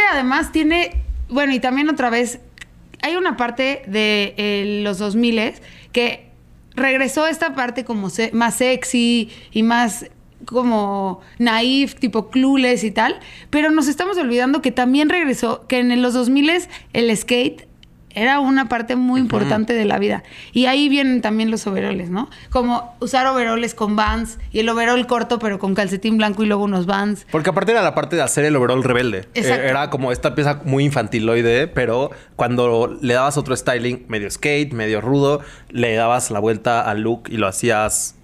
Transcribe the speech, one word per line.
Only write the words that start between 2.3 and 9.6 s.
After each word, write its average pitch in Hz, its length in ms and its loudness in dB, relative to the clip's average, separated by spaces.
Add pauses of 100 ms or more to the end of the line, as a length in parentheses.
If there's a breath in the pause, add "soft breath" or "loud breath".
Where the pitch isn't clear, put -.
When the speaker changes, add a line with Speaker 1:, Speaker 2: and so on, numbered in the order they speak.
Speaker 1:
hay 320 140 -2
una 359 200 0
parte 262 500 -2
de, 208 520 0
eh, 208 440 -2
los 208 160 -2
dos 208 180 -2
miles 233 440 0 (320 loud breath)
que - 380 -2 (440)
regresó 269 520 0
esta 320 280 -2
parte 247 300 -4
como 208 240 -4
se-, 226 240 -2
más 226 220 0
sexy 240 760 0 (200 loud breath)
y 220 140 0